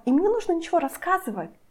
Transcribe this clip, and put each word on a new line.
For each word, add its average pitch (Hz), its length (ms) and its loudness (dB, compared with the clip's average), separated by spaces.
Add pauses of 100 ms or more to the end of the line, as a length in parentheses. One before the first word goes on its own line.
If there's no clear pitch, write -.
Им 254 120 4
не 392 100 4
нужно 440 260 0
ничего 330 260 0
рассказывать. 262 720 -4 (200)